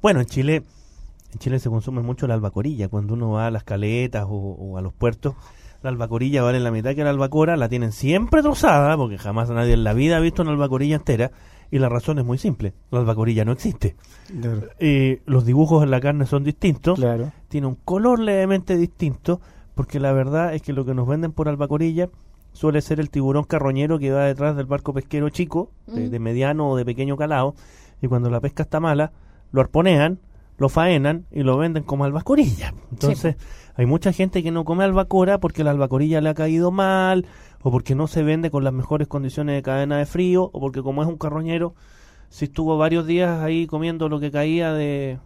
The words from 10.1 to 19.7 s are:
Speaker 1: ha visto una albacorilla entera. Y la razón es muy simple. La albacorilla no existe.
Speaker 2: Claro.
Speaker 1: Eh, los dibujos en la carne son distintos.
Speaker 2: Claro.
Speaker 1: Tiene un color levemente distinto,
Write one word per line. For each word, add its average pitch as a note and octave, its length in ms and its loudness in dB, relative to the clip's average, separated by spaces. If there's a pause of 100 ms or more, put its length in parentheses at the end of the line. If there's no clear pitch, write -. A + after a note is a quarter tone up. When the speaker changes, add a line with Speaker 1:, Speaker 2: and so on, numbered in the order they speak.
Speaker 1:
ha - 20 2
visto E3 220 0
una D#3 100 0
albacorilla C#3+ 440 0
entera. C3 340 0 (400)
Y C#3+ 80 0
la C3 100 2
razón A#2+ 300 -2
es C3 60 0
muy B2 140 -2
simple. A2 340 -4 (180)
La B2 100 0
albacorilla A2 440 2
no A2+ 80 0
existe. - 440 -4 (440)
Speaker 2:
Claro. A2+ 280 -4 (100)
Speaker 1:
Eh, C3+ 480 2
los B2+ 200 4
dibujos D3+ 380 6
en C3+ 60 2
la B2+ 100 2
carne C#3+ 260 0
son C#3 180 0
distintos. D3 540 0
Speaker 2:
Claro. A#2+ 340 0 (160)
Speaker 1:
Tiene C#3+ 180 -4
un C3 100 -4
color A3+ 440 0
levemente G3 560 0
distinto, E3+ 640 -2 (340)